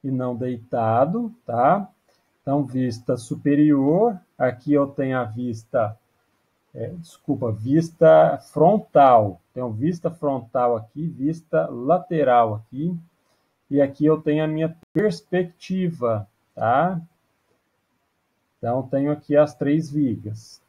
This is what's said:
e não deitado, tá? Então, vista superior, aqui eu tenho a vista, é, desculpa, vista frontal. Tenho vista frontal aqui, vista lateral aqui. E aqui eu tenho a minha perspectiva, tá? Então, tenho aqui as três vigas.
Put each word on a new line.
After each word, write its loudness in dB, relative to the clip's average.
e -6
não -4
deitado, -2
tá? 0
Então, -2
vista -4
superior, 2
aqui -2
eu 2
tenho -4
a -2
vista, -6
é, -10
desculpa, -6
vista 4
frontal. 4
Tenho -8
vista -4
frontal -2
aqui, -10
vista -4
lateral 0
aqui. -8
E 2
aqui 0
eu 2
tenho 0
a -2
minha -4
perspectiva, -4
tá? 0
Então, -4
tenho -2
aqui -4
as 4
três -2
vigas. -6